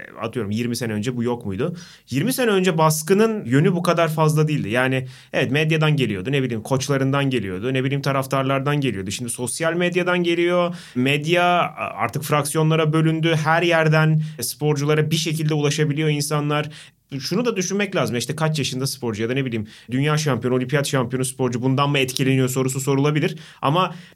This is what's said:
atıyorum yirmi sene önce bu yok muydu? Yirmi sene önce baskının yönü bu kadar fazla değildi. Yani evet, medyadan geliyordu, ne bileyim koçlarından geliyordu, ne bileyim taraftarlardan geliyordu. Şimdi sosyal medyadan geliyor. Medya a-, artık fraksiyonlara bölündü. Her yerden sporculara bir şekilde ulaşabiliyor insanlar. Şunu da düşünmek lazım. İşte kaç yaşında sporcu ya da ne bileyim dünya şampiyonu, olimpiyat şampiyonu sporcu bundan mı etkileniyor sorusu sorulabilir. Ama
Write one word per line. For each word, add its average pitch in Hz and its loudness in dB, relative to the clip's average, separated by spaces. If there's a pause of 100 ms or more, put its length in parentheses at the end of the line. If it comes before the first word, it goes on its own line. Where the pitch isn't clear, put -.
(220)
atıyorum 117 -4
yirmi 117 -2
sene 117 -4
önce 117 -2
bu 117 -2
yok 120 -2
muydu? 113 -4 (340)
Yirmi 170 0
sene 240 0
önce 185 2
baskının 190 2
yönü 151 4
bu 175 -2
kadar 170 2
fazla 156 2
değildi. 120 -2
Yani 131 2 (260)
evet, 131 0
medyadan 156 2
geliyordu, 107 -2
ne 139 2
bileyim 117 -4
koçlarından 135 0
geliyordu, 104 -2
ne 131 0
bileyim 139 -2
taraftarlardan 139 0
geliyordu. 101 -2
Şimdi 117 -8
sosyal 160 -4
medyadan 175 0
geliyor. 175 2 (200)
Medya 151 2 (180)
a-, 104 -4
artık 117 -4
fraksiyonlara 156 2
bölündü. 160 2
Her 160 2
yerden 156 4 (200)
sporculara 151 0
bir 165 0
şekilde 156 -2
ulaşabiliyor 151 0
insanlar. 147 0 (500)
Şunu 190 -2
da 226 0
düşünmek 190 -2
lazım. 123 0
İşte 117 -4
kaç 156 0
yaşında 131 -4
sporcu 113 -4
ya 113 -2
da 127 -2
ne 135 -2
bileyim 113 -4 (240)
dünya 147 0
şampiyonu, 127 0
olimpiyat 135 0
şampiyonu 127 -2
sporcu 127 -2
bundan 135 2
mı 143 2
etkileniyor 131 2
sorusu 131 -2
sorulabilir. 147 0 (240)
Ama 175 0 (200)